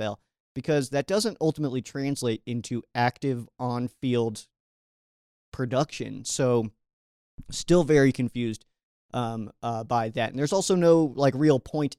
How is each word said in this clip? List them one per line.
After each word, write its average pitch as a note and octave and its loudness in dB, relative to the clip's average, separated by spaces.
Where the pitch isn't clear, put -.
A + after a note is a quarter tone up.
L? G#2 -6
Because C#3 -2
that C#3 -2
doesn't G#3 0
ultimately D3 0
translate B2+ -4
into A#2+ -6
active A#2+ -2
on-field A#2+ -4
production. B2 -4
So, A#2+ 0
still E3+ 2
very C#3 6
confused, A#2+ -4
um, A2+ -6
uh, A2+ -6
by A#2 0
that. A2+ -2
And B2 -10
there's C#3+ -2
also F#3+ 2
no, E3 6
like, C3+ 2
real D3 4
point D3+ -4